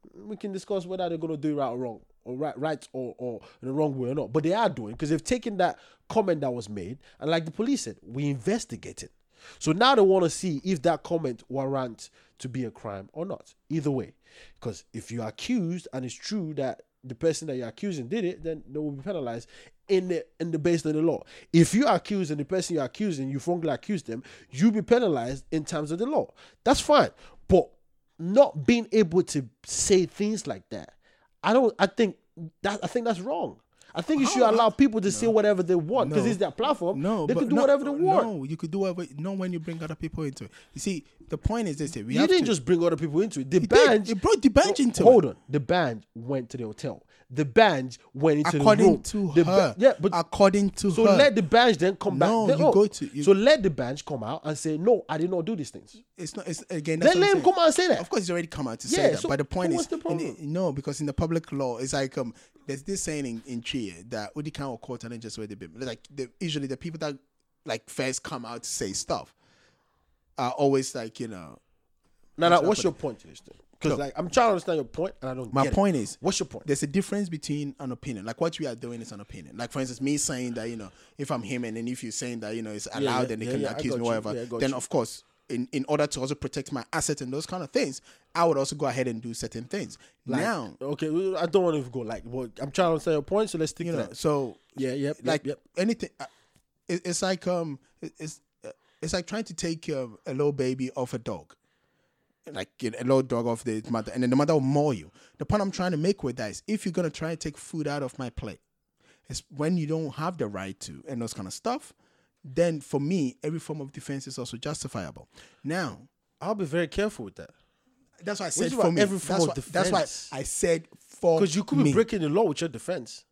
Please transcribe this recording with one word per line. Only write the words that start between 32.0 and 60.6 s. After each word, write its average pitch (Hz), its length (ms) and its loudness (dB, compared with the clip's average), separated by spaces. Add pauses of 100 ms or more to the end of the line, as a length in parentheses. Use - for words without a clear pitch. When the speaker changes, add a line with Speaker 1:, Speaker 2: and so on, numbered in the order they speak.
Speaker 1:
that, 202 200 -4
I 175 60 -4
think 233 180 -2
that's 202 140 0
wrong. 262 400 -6 (340)
I 175 80 -6
think 302 180 0
you 254 60 4
should 349 160 4
Speaker 2:
How? 220 80 8
Speaker 1:
allow 226 200 6
people 226 300 4
to 196 100 0
say 220 160 -2
Speaker 2:
No. 226 60 4
Speaker 1:
whatever 208 300 4
they 175 120 2
want 175 380 0
'cause 196 120 2
Speaker 2:
No. 240 60 4
Speaker 1:
it's 202 80 -2
their 175 120 0
platform. 175 500 -2
Speaker 2:
No, 185 260 0
Speaker 1:
They 240 80 0
Speaker 2:
but - 60 0
Speaker 1:
can 247 80 0
do 254 80 2
Speaker 2:
no, 285 60 4
Speaker 1:
whatever 277 220 4
they 285 60 -2
want. 320 360 2
Speaker 2:
no, 175 180 -6
you 151 120 -6
could 165 140 -8
do 190 100 -2
whatever, 180 260 -4 (100)
not 190 220 -6
when 185 140 -4
you 170 80 -4
bring 165 220 -10
other 156 120 -8
people 160 300 -8
into 127 200 -8
it. 92 60 -16 (240)
You 139 60 -12
see, 180 240 -4 (240)
the 156 100 -6
point 220 300 -2
is 143 100 -4
this, 156 180 -4
we 113 180 -6
Speaker 1:
You 226 60 4
Speaker 2:
have 311 80 4
Speaker 1:
didn't 359 160 6
Speaker 2:
to 226 80 2
Speaker 1:
just 143 140 -2
bring 170 180 4
other 170 120 4
people 156 260 0
into 202 180 -2
it. 135 100 -6
The 175 100 6
Speaker 2:
He 156 60 0
did. 427 220 8
Speaker 1:
band 214 180 4
Speaker 2:
He 226 80 -2
brought 294 280 2
the 262 80 8
band 349 280 4
Speaker 1:
No, 285 60 4
Speaker 2:
into 226 200 2
Speaker 1:
hold 226 200 12
Speaker 2:
it. 131 60 0
Speaker 1:
on. 90 60 -12 (120)
The 143 120 0
band 131 540 0
went 120 360 -6
to 131 80 -12
the 117 60 -8
hotel. 110 380 -10 (280)
The 139 140 -2
band 139 540 4 (160)
went 147 240 4
into 160 200 2
Speaker 2:
According 208 280 8
Speaker 1:
the 175 60 12
room. - 100 2
Speaker 2:
to 196 320 -2
Speaker 1:
The 170 100 8
Speaker 2:
her. 175 320 6
Speaker 1:
ba-, 180 40 -4
yeah, 254 200 10
but 180 140 2
Speaker 2:
According 196 560 4
to - 200 0
Speaker 1:
so 214 160 4
Speaker 2:
her. 202 100 8
Speaker 1:
let 277 180 8
the 208 80 4
band 226 340 6
then 180 200 2
come - 220 -2
back. 175 120 6
Speaker 2:
No, 226 160 2
Speaker 1:
Then, 247 120 4
Speaker 2:
you 175 100 6
Speaker 1:
oh, - 40 6
Speaker 2:
go 208 140 8
to, - 280 -6
you 143 80 -4
Speaker 1:
so 190 100 8
let 233 300 6
the 190 60 4
band 135 380 -4
come 131 160 -6
out 120 220 -6
and 156 120 -4
say, 156 220 -4
"No, 202 320 4
I 160 80 -2
did 175 120 0
not 175 140 -2
do 226 100 -2
these 151 160 -6
things." - 260 -20 (200)
Speaker 2:
It's 160 200 -12
not, 196 120 -10
it's, 160 220 -8
again, 160 300 -2
Speaker 1:
Then 208 80 6
Speaker 2:
that's 359 80 6
what 349 40 4
Speaker 1:
let 403 100 6
Speaker 2:
I'm 381 60 6
Speaker 1:
him 311 60 0
Speaker 2:
saying. 359 120 6
Speaker 1:
come 359 80 0
out 330 40 8
and 311 80 6
say 359 140 2
that. 247 120 4
Speaker 2:
Of 175 80 -8
course, 233 140 0
he's 175 80 -6
already 175 160 -2
come 147 220 -8
out 113 120 -8
to - 80 -12
Speaker 1:
Yeah, 302 80 0
Speaker 2:
say 330 140 4
that. 151 100 -2
Speaker 1:
so - 80 -6
Speaker 2:
But 139 120 0
the 143 40 0
point 180 300 -2
Speaker 1:
what's 339 100 0
Speaker 2:
is, - 40 -12
Speaker 1:
the 330 200 -6
Speaker 2:
in 330 80 -2
the, 330 80 -4
Speaker 1:
problem? 151 300 -8
Speaker 2:
no, 175 180 0